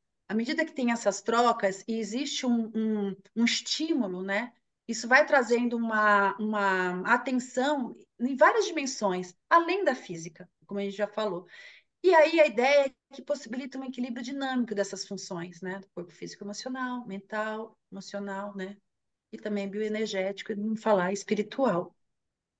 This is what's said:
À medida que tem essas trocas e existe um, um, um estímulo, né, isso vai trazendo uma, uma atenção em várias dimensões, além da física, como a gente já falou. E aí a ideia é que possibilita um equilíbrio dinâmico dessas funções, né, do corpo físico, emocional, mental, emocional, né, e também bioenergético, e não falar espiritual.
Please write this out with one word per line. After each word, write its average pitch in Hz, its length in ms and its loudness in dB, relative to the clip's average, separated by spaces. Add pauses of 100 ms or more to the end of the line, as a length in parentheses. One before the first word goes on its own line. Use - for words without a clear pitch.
(280)
À 202 60 -4
medida 302 300 0
que 320 80 -10
tem 240 180 0
essas 220 300 0
trocas 233 640 2
e 226 120 -4
existe 240 480 -4
um, 233 280 0
um, 214 420 -2 (200)
um 226 80 2
estímulo, 233 800 -2
né, 196 300 -4 (360)
isso 233 180 -6
vai 262 180 8
trazendo 240 520 2
uma, 214 600 4
uma 190 760 0
atenção 254 840 0 (220)
em 254 160 -2
várias 381 300 6
dimensões, 214 680 -4 (160)
além 349 360 4
da 302 100 2
física, 165 540 -12 (180)
como 202 140 -6
a - 20 -2
gente 202 140 -6
já 208 100 -2
falou. 202 400 -6 (560)
E 359 120 6
aí 320 260 8
a 302 60 8
ideia 269 400 4
é - 280 -14
que 262 80 -16
possibilita 269 560 -6
um 269 60 -8
equilíbrio 254 400 -8
dinâmico 262 500 -4
dessas 196 320 -4
funções, 180 540 -10
né, 185 180 -8
do 190 160 -18
corpo 175 160 -12
físico, - 320 -14
emocional, 247 640 -8
mental, 214 720 -8 (140)
emocional, 196 640 -10
né, 98 200 -10 (540)
e 220 80 -14
também 208 300 -4
bioenergético, 208 840 -4
e 202 40 -6
não 220 180 -2
falar 196 380 2
espiritual. 202 800 0 (640)